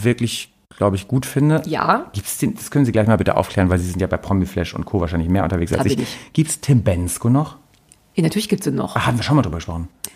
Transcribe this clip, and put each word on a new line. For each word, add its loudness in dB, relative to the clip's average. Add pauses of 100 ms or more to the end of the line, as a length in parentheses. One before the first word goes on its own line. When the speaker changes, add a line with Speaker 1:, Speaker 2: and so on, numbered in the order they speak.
Speaker 1:
wirklich, -2 (240)
glaub 2
ich, -4
gut 0
finde. 2
Speaker 2:
Ja. 0
Speaker 1:
Gibt's -6
den, -2
das -14
können 4
Sie 4
gleich 4
mal 6
bitte 2
aufklären, 2
weil 4
Sie -2
sind -4
ja 0
bei -2
Promiflash -2
und -6
Co. -2
wahrscheinlich -2
mehr 2
unterwegs -2
als 0
Speaker 2:
Da 0
Speaker 1:
ich. 0
Speaker 2:
bin -2
ich. -10 (160)
Speaker 1:
Gibt's 0
Tim 4
Bensko 0
noch? 0 (600)
Speaker 2:
Ja, 2
natürlich -2
gibt's -2
ihn 0
noch. -6
Speaker 1:
Ah, 0
haben 2
wir -2
schon 2
mal 4
drüber -4
gesprochen. -8 (280)